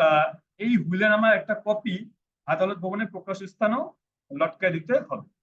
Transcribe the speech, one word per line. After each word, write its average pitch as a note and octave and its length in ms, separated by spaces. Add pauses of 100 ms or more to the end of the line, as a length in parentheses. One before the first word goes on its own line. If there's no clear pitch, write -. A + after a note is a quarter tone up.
আহ, D#3 360 (200)
এই A#3 180
হুলিয়ানামার G#3+ 640
একটা - 280
কপি G#3+ 440 (360)
আদালত F#3 320
ভবনের F#3+ 300
প্রকাশ F#3+ 360
স্থানেও A3 500 (400)
লটকায় F3 400
দিতে E3 260
হবে। - 300 (140)